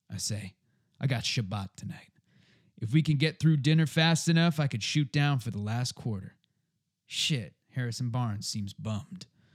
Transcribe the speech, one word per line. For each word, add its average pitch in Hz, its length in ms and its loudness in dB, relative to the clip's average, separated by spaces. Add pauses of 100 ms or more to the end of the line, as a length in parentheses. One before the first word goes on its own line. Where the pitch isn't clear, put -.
I 98 100 -10
say. 98 360 -6 (460)
"I - 60 0
got 131 180 -2
Shabbat 98 520 -4
tonight. - 360 -14 (680)
If 110 120 -4
we - 100 6
can 151 140 2
get 151 240 0
through 156 160 6
dinner 156 300 4
fast 165 420 4
enough, 165 320 4
I 139 80 2
could 110 140 -4
shoot 147 280 0
down 143 300 2
for 117 100 -6
the 98 80 -6
last 113 360 -4
quarter." 98 420 -8 (720)
Shit, - 500 -2 (140)
Harrison 123 400 -4
Barnes 110 360 -2
seems 98 280 -6
bummed. 101 520 -8 (280)